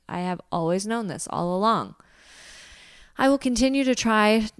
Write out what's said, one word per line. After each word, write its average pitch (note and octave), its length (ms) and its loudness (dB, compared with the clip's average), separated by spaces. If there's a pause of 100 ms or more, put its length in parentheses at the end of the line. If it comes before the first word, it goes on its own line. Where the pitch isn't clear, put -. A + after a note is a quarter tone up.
I F3 120 -6
have F3+ 200 -4 (120)
always F3 340 0
known A3+ 200 -4
this - 240 -8
all F3 260 -2
along. F#3+ 380 0 (1200)
I C4+ 120 4
will C#4 100 4
continue C4 460 0
to B3+ 100 2
try G#3+ 540 2 (120)